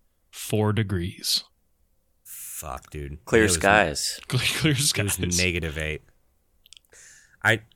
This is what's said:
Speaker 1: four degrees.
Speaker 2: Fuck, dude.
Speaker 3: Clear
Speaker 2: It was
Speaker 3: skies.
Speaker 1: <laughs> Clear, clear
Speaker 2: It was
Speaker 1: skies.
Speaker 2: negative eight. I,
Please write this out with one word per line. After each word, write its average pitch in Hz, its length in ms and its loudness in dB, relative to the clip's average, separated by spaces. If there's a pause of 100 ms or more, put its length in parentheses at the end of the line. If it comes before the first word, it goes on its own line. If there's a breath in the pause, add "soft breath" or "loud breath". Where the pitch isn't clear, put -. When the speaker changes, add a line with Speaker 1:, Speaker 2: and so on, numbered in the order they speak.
(320)
Speaker 1:
four 107 420 -2
degrees. 95 680 -4 (800)
Speaker 2:
Fuck, - 680 -14
dude. 73 360 -12
Speaker 3:
Clear 113 180 6
Speaker 2:
It - 20 6
was 95 80 4
Speaker 3:
skies. 87 680 4
Speaker 1:
<laughs> - 40 -20
Clear, 123 160 -2
clear - 300 0
Speaker 2:
It 127 60 -2
was 143 100 2
Speaker 1:
skies. 92 480 -2
Speaker 2:
negative 85 400 -2
eight. 78 240 -6 (1400 soft breath)
I, 110 180 2 (140)